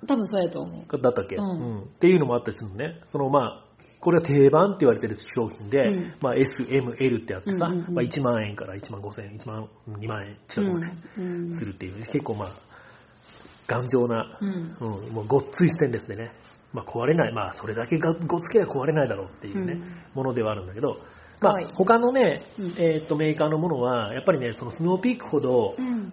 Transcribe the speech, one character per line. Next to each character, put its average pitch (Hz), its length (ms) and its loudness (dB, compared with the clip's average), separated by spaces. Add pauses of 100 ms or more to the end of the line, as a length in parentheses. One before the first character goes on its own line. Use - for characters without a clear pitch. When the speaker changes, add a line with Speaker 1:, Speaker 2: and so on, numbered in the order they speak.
Speaker 1:
多 277 80 2
分 214 100 0
そ 196 140 0
う - 20 4
や 170 80 0
と 170 100 -8
思 175 120 -10
う。 151 280 -6
Speaker 2:
だ 127 100 4
っ - 20 6
た 101 100 0
っ - 40 -12
け？ - 100 -6
Speaker 1:
う 107 40 -4
ん。 101 40 -2
Speaker 2:
う 98 80 -2 (240)
ん。 95 60 -8
っ 98 40 -14 (140)
て 170 80 8
い 185 80 10
う - 20 8
の 147 80 6
も 120 80 2
あ 120 40 2
っ 120 40 -4
た 113 80 -6
り - 60 -6
す 113 80 -10
る 98 60 -8
の 95 40 -12
ね。 156 320 -8
そ - 120 -6
の、 135 120 0
ま 143 80 6
あ、 113 260 0 (360)
こ 175 100 2
れ - 80 6
は - 60 4
定 139 260 8
番 175 200 6
っ - 20 0
て 185 80 -8
言 143 80 6
わ 113 60 8
れ 113 40 -2
て 117 80 -4
る 107 80 -4
商 - 340 -4
品 104 220 -14
で、 135 140 4
Speaker 1:
う 110 80 4
ん。 175 280 -4
Speaker 2:
ま 135 100 0
あ、 120 40 0
S、 135 160 4 (180)
M、 123 300 0
L 123 240 2
っ - 20 -18
て 92 120 -6
あ - 20 -8
っ 92 40 -12
て 202 100 -4
さ、 175 140 0
Speaker 1:
う 180 80 -2
ん 175 40 -2
う 170 40 -4
ん - 40 -12
う 180 60 -6
ん。 - 20 -2
Speaker 2:
ま 170 60 0
あ、 - 20 2
一 123 180 -2
万 120 240 0
円 104 120 -8
か 104 80 -10
ら 95 100 -10
一 101 160 -14
万 101 100 -10
五 101 120 -10
千 101 140 -12
円、 104 100 -16
一 110 100 -16
万 110 220 -10 (180)
二 107 220 -10
万 104 180 -8
円 104 100 -18 (120)
近 214 180 -2
く 185 60 0
ま 170 80 -2
で 170 120 -8 (260)
Speaker 1:
う - 20 -8
ん。 180 40 -6
う 175 200 -6
ん。 170 120 -6
Speaker 2:
す 156 80 -8
る 101 60 -8
っ 95 40 -10
て 95 120 -12
い 92 60 -10
う 104 80 -12
ね。 110 60 -12
結 143 160 -2
構 113 120 -6
ま 101 120 -6
あ、 - 20 -10 (1200)
頑 123 180 -2
丈 120 220 4
な、 113 320 -2
Speaker 1:
う 208 40 -4
ん。 175 360 -6
Speaker 2:
う 110 300 -8
ん、 - 20 -12
も 110 100 -6
う 107 40 -10
ご 139 120 4
っ 135 120 -2
つ - 140 2
い 160 40 8
ス 165 100 0
テ 143 80 4
ン 120 60 0
レ 110 80 -2
ス - 80 -14
で 101 80 -10
ね。 113 160 -12 (400)
ま 104 100 -6
あ、 - 20 -20
壊 117 200 -4
れ 151 100 4
な 131 160 2
い。 - 20 -6
ま 101 180 -4
あ、 - 20 -10
そ - 160 -12
れ 107 80 -4
だ 117 100 -4
け 165 120 0
が 165 140 2 (140)
ご 170 140 0
つ - 80 -10
け 226 100 2
れ 175 80 4
ば - 60 -6
壊 135 140 -2
れ 156 60 2
な 151 120 4
い 117 40 2
だ 107 60 -2
ろ 98 100 -6
う - 40 -10
っ - 120 -20
て 107 60 -12
い 101 60 -10
う 190 120 -4
ね、 175 100 -4
Speaker 1:
う - 20 -6
ん。 170 60 -10 (320)
Speaker 2:
も 131 100 -4
の 127 100 -2
で 117 80 2
は 107 80 0
あ 107 60 -2
る 95 80 -8
ん - 20 -12
だ 92 80 -12
け 110 60 -10
ど、 135 180 -2 (420)
ま 202 100 6
あ、 - 20 6
Speaker 1:
か - 20 -
わ 185 80 -2
い - 20 -10
い。 - 100 -10
Speaker 2:
他 226 240 6
の 240 140 2
ね、 254 300 2 (160)
Speaker 1:
う 208 40 -8
ん。 185 40 -4 (100)
Speaker 2:
え 160 240 2
ー 156 40 -8
っ - 20 -14
と、 151 100 0
メ 156 140 2
ー 151 60 0
カ 156 100 2
ー - 20 2
の 156 100 0
も 170 120 0
の 135 100 -2
は、 120 320 0
や 127 80 -6
っ - 40 -8
ぱ - 80 6
り 139 60 0
ね、 120 140 -2
そ - 140 -10
の 113 40 -8
ス 160 120 -8
ノ 185 160 2
ー - 20 -10
ピ 247 120 2
ー - 60 -6
ク - 100 -14
ほ 147 120 2
ど 123 380 2
Speaker 1:
う 254 40 -6
ん。 226 300 -4